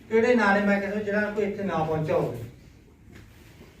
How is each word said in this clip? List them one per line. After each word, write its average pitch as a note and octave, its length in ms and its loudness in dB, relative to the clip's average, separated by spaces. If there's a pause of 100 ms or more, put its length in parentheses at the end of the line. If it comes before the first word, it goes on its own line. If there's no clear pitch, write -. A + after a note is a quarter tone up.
(100)
ਕਿਹੜੇ A#3 240 4
ਨਾਂ G3+ 260 4
ਨੇ G3+ 60 0
ਮੈਂ G3+ 140 2
ਕਹਿੰਦਾ G3 160 -4
ਜਿਹੜਾ G3+ 240 -2
ਕੋਈ G#3 240 -2
ਇੱਥੇ G3 180 -4
ਨਾ E3+ 220 -2
ਪਹੁੰਚਿਆ D#3 320 -2
ਹੋਵੇ। - 220 -2 (1400)